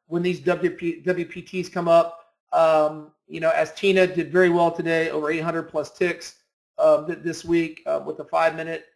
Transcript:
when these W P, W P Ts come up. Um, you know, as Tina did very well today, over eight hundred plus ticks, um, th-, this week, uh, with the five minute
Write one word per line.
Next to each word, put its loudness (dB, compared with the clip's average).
when -4
these -2
W 0
P, -6
W -2
P -12
Ts -8
come -6
up. 2
Um, 2
you -12
know, 2
as 0
Tina 2
did -2
very 4
well 2
today, -2
over -2
eight -2
hundred -6
plus -8
ticks, -4
um, 4
th-, -8
this -8
week, -2
uh, -2
with -8
the -12
five 0
minute -10